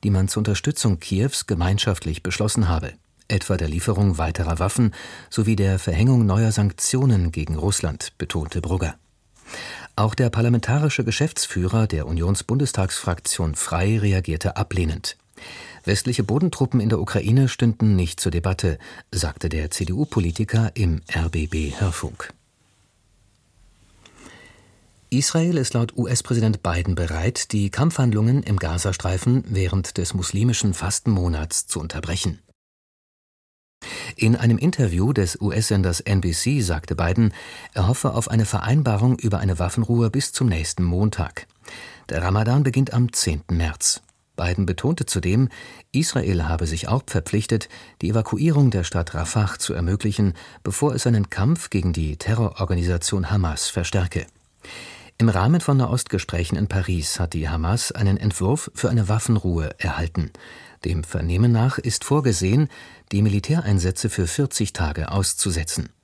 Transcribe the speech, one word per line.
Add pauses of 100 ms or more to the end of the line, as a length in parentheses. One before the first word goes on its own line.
die
man
zur
Unterstützung
Kiews
gemeinschaftlich
beschlossen
habe, (340)
etwa
der
Lieferung
weiterer
Waffen (360)
sowie
der
Verhängung
neuer
Sanktionen
gegen
Russland,
betonte
Brugger. (1000)
Auch
der
parlamentarische
Geschäftsführer
der
Unionsbundestagsfraktion
Frei
reagierte
ablehnend. (720)
Westliche
Bodentruppen
in
der
Ukraine
stünden
nicht
zur
Debatte, (360)
sagte
der
C-D-U-Politiker
im
R-B-B-Hörfunk. (2750)
Israel
ist
laut
U-S-Präsident
Biden
bereit,
die
Kampfhandlungen
im
Gazastreifen
während
des
muslimischen
Fastenmonats
zu
unterbrechen. (1800)
In
einem
Interview
des
U-S-Senders
N
B
C
sagte
Biden, (400)
er
hoffe
auf
eine
Vereinbarung
über
eine
Waffenruhe
bis
zum
nächsten
Montag. (600)
Der
Ramadan
beginnt
am
zehnten
März. (360)
Biden
betonte
zudem, (420)
Israel
habe
sich
auch
verpflichtet, (340)
die
Evakuierung
der
Stadt
Rafah
zu
ermöglichen, (300)
bevor
es
seinen
Kampf
gegen
die
Terrororganisation
Hamas
verstärke. (920)
Im
Rahmen
von
Nahostgesprächen
in
Paris
hat
die
Hamas
einen
Entwurf
für
eine
Waffenruhe
erhalten. (520)
Dem
Vernehmen
nach
ist
vorgesehen, (440)
die
Militäreinsätze
für
vierzig
Tage
auszusetzen. (140)